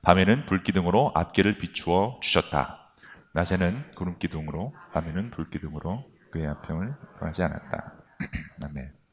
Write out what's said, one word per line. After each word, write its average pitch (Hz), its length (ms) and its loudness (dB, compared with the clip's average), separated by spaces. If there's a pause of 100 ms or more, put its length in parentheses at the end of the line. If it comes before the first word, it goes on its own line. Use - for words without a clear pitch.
밤에는 95 420 6
불 95 200 0
기둥으로 92 500 4
앞길을 95 440 4
비추어 95 640 0
주셨다. - 560 2 (560)
낮에는 92 500 0 (120)
구름 87 220 -6
기둥으로, 80 560 -6 (200)
밤에는 85 380 -4
불 - 180 -8
기둥으로 85 560 -8 (260)
그의 80 160 -4
앞형을 82 460 -6 (260)
떠나지 87 240 -4
않았다. - 500 -6 (260)
<clears throat> - 460 -10
아멘. 71 280 -12 (200)